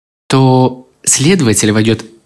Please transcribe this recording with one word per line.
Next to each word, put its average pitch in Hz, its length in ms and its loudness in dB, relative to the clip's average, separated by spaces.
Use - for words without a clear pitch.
то 131 600 0
следователь 127 680 0
войдёт 110 320 -2